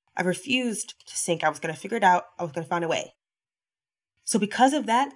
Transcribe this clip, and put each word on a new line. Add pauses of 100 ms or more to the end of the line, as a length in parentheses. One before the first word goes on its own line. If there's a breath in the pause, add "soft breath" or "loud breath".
(160)
I
refused (120)
to
sink.
I
was
gonna
figure
it
out. (140)
I
was
gonna
find
a
way. (1120)
So
because
of
that,